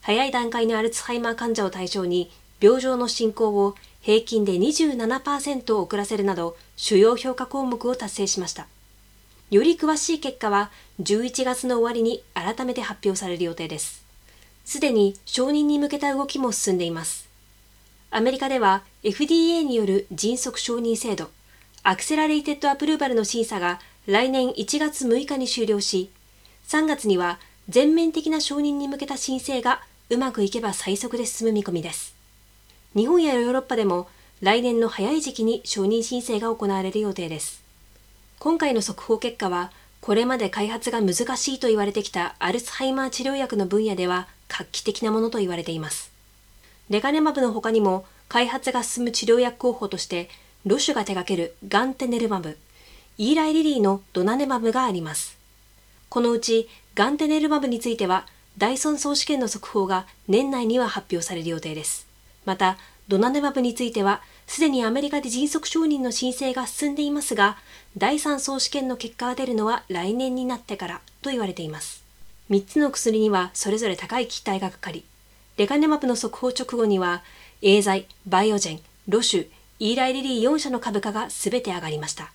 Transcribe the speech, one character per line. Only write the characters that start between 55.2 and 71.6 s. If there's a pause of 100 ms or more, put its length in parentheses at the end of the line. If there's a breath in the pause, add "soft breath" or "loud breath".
こ
の
う
ち、 (280 loud breath)
ガ
ン
テ
ネ
ル
マ
ブ
に
つ
い
て
は、 (320 loud breath)
第
三
相
試
験
の
速
報
が (220 loud breath)
年
内
に
は
発
表
さ
れ
る
予
定
で
す。 (380)
ま
た、 (320 loud breath)
ド
ナ
ネ
マ
ブ
に
つ
い
て
は、 (260 loud breath)
す
で
に
ア
メ
リ
カ
で
迅
速
承
認
の
申
請
が
進
ん
で
い
ま
す
が、 (400 loud breath)
第
三
相
試
験
の
結
果
が
出
る
の
は
来
年
に
な
っ
て
か
ら (220)
と
言
わ
れ
て